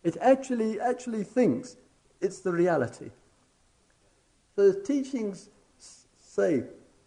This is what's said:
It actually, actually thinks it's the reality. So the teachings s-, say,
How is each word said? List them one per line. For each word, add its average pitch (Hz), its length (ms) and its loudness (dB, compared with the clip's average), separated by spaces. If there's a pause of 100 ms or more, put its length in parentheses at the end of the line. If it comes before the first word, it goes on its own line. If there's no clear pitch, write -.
It 254 160 -2
actually, 240 640 2
actually 240 420 -4
thinks - 540 0 (440)
it's 190 180 -4
the 185 120 -2
reality. 170 580 0 (1500)
So 196 160 6
the 190 100 -4
teachings 254 680 -4 (300)
s-, - 280 -20 (120)
say, 180 440 0 (440)